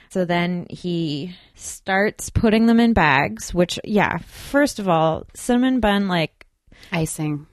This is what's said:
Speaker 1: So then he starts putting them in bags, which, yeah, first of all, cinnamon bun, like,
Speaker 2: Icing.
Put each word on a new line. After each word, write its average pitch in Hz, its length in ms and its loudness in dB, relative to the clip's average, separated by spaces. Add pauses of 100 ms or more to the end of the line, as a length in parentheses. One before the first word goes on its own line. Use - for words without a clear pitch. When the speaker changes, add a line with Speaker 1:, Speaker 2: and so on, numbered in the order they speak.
Speaker 1:
So 185 160 -2
then 175 460 -2
he 165 640 -6 (180)
starts - 760 -4
putting 220 340 2
them 233 140 4
in 233 140 4
bags, 175 600 2
which, 175 300 0
yeah, 202 420 0
first - 540 -2
of 196 100 -2
all, 160 460 0
cinnamon 254 460 0
bun, 202 260 2
like, 170 400 -4 (440)
Speaker 2:
Icing. 151 600 -4